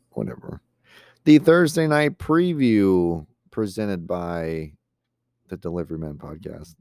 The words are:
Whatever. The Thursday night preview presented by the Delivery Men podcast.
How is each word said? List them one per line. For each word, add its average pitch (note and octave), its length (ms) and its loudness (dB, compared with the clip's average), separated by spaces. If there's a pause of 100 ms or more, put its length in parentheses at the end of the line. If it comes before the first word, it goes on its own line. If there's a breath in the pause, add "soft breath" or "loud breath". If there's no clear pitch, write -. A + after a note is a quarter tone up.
(100)
Whatever. - 520 -12 (640 soft breath)
The D3+ 140 8
Thursday D#3+ 480 4
night D3+ 320 0
preview G#2+ 1080 2 (240)
presented G2+ 560 -6
by E2 680 -6 (760)
the F2+ 80 -12
Delivery E2+ 420 -8
Men D2+ 200 -10
podcast. D2+ 640 -18